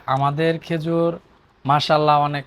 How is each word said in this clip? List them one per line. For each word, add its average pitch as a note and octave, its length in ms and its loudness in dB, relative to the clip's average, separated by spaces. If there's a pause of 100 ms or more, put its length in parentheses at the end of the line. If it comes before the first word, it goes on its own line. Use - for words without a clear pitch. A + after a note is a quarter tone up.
আমাদের C#3+ 520 0
খেজুর E3 600 -2 (460)
মাশাআল্লাহ D3 560 2
অনেক C#3+ 260 -2